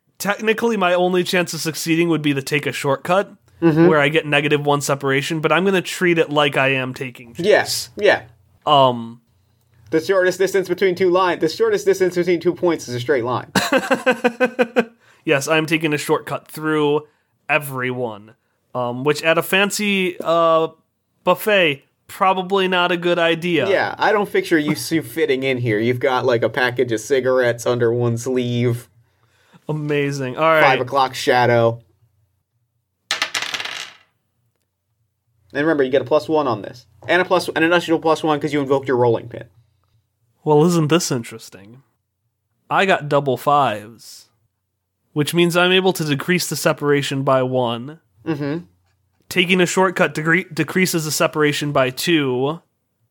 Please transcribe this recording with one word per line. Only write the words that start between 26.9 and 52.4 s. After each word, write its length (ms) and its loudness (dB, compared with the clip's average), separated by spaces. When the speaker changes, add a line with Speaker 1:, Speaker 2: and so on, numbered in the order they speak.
Speaker 2:
of 80 0
cigarettes 640 0
under 280 2
one 240 0
sleeve. 720 -2
Speaker 1:
Amazing. 680 -4
All 80 -2
right. 180 6
Speaker 2:
Five 200 4
o'clock 340 0
shadow. 640 2
And 80 -2
remember, 220 2
you 80 0
get 100 4
a 40 -8
plus 220 0
one 200 0
on 160 -2
this. 240 -16
And 140 2
a 40 -2
plus, 220 0
and 120 -4
an 120 2
additional 280 2
plus 240 0
one 160 0
'cause 140 -4
you 60 0
invoked 280 0
your 100 0
rolling 320 2
pin. 160 -16
Speaker 1:
Well, 220 4
isn't 220 2
this 240 2
interesting? 720 -10
I 180 2
got 200 0
double 300 0
fives, 920 -2
which 240 -2
means 200 4
I'm 160 4
able 220 4
to 100 -6
decrease 460 0
the 60 -6
separation 680 0
by 220 2
one. 560 -4
Speaker 2:
Mm-hmm. 400 -4
Speaker 1:
Taking 320 2
a 60 4
shortcut 480 0
degre-, 380 0
decreases 520 -2
the 60 -6
separation 600 0
by 200 2
two. 680 -2